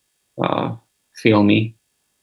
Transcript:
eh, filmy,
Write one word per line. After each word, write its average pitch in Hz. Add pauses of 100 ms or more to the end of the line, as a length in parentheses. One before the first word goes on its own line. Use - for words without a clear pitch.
(400)
eh, - (440)
filmy, 110 (460)